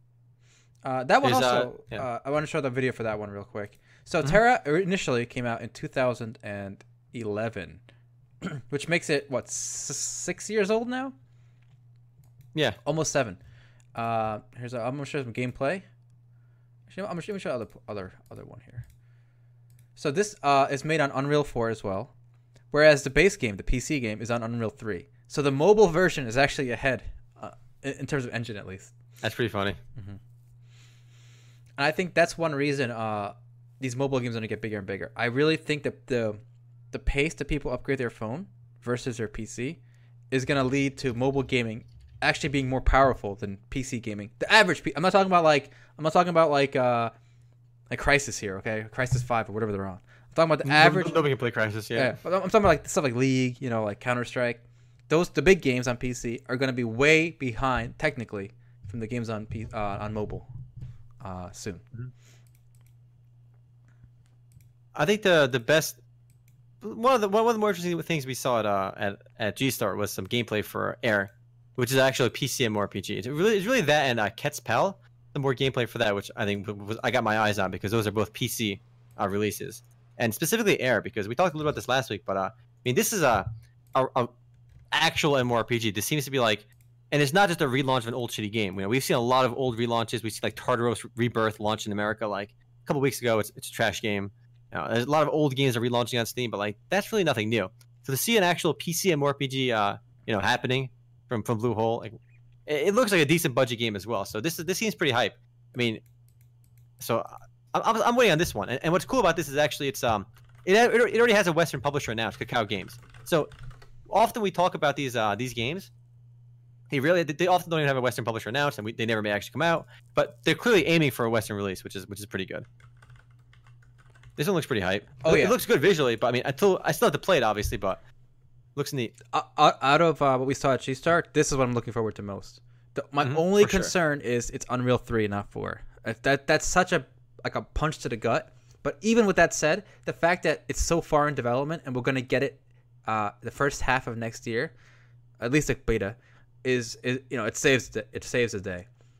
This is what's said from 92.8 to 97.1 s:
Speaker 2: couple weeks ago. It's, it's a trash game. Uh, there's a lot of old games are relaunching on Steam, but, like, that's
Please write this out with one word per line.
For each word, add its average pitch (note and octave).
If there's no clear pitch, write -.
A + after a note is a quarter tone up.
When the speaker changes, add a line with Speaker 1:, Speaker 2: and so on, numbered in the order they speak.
Speaker 2:
couple D3
weeks C3+
ago. A#2
It's, -
it's -
a -
trash G#2+
game. G2+
Uh, E2+
there's A#2+
a C3+
lot D3+
of D3
old D3
games C3+
are A#2
relaunching A#2+
on A2+
Steam, B2
but, G#2
like, G#2
that's G3